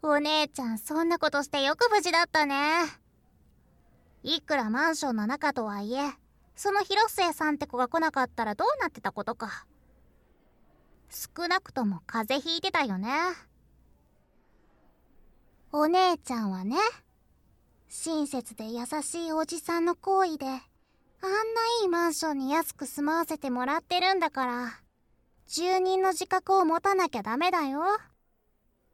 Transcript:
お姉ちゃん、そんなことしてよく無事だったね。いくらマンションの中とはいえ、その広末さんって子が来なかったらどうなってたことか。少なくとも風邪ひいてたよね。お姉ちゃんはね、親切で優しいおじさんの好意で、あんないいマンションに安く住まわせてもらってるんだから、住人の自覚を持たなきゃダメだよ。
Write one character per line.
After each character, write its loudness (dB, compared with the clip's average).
お 4
姉 2
ち -12
ゃ -4
ん、 -4
そ -2
ん 2
な 2
こ 2
と 0
し -6
て 0
よ 0
く 4
無 6
事 -2
だ 4
っ 2
た 2
ね。 2
い -4
く -2
ら 0
マ 2
ン -2
シ -4
ョ -2
ン -2
の -2
中 -2
と -4
は -8
い -6
え、 -4
そ -2
の 2
広 2
末 2
さ 0
ん 0
っ -8
て -4
子 -8
が 2
来 0
な 2
か 0
っ -2
た -6
ら -2
ど -2
う 4
な -2
っ -4
て -18
た -4
こ -8
と -4
か。 -10
少 -8
な 2
く -20
と -2
も -2
風 -2
邪 -4
ひ -4
い -8
て -2
た 0
よ -4
ね。 -4
お 2
姉 4
ち -8
ゃ -2
ん 0
は -4
ね、 0
親 -2
切 -8
で -10
優 -6
し -6
い -4
お 0
じ -8
さ -2
ん 2
の 2
好 2
意 -4
で、 -6
あ -6
ん -6
な -8
い 2
い 2
マ 2
ン -2
シ -4
ョ 0
ン -2
に -2
安 0
く -10
住 -4
ま 2
わ 0
せ -6
て -6
も -2
ら 0
っ -6
て 0
る 4
ん 2
だ 0
か -2
ら、 -6
住 2
人 2
の 4
自 -4
覚 2
を 6
持 2
た 4
な 2
き -4
ゃ -6
ダ -4
メ 2
だ 0
よ。 -2